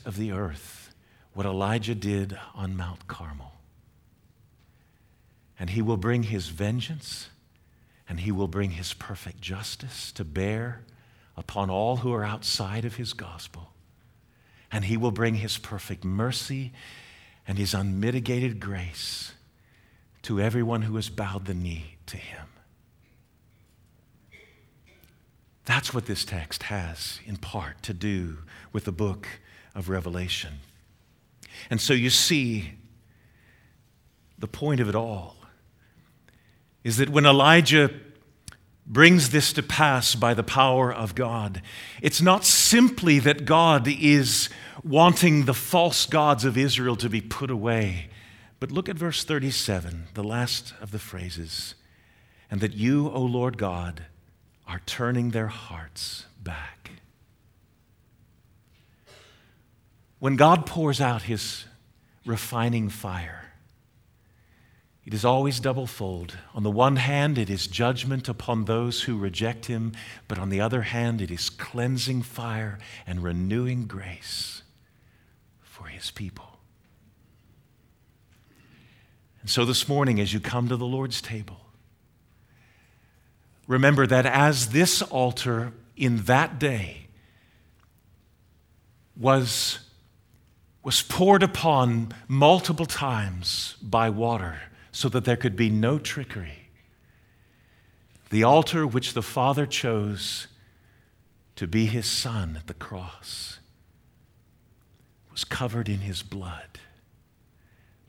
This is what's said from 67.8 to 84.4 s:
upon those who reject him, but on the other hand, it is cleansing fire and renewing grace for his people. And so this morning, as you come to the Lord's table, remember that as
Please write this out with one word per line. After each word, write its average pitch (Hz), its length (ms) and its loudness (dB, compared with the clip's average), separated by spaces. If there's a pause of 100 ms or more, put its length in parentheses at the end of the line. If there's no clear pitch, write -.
upon 113 380 -2
those 117 360 -2
who 117 160 -4
reject 104 480 -4
him, 113 280 -4 (340)
but 101 100 -6
on 95 100 -4
the 98 120 0
other 117 220 0
hand, 117 380 -2
it 92 80 -4
is 87 220 -6
cleansing 123 720 -4
fire 110 560 -8 (260)
and 90 160 -6
renewing 107 680 -2
grace - 720 -12 (1000)
for - 280 -20
his - 240 -12
people. - 480 -14 (2750)
And 110 100 -6
so 120 140 2
this 123 240 0
morning, 135 320 2
as 101 120 0
you 104 60 0
come 123 300 -2
to 127 80 -2
the 120 100 -4
Lord's 131 340 -6
table, 104 460 -12 (2000)
remember 135 400 6
that 127 180 6
as 135 440 4